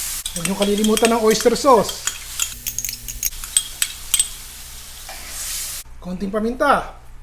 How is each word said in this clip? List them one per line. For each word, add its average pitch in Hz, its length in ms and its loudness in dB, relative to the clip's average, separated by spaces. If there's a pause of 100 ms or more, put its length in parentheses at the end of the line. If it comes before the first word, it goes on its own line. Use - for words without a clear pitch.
(340)
Huwag 170 100 -4
niyong 190 160 0
kalilimutan 214 540 4
ng 233 80 2
oyster 220 320 6
sauce. 240 500 6 (4000)
Konting 185 260 -4
paminta. 226 680 2 (240)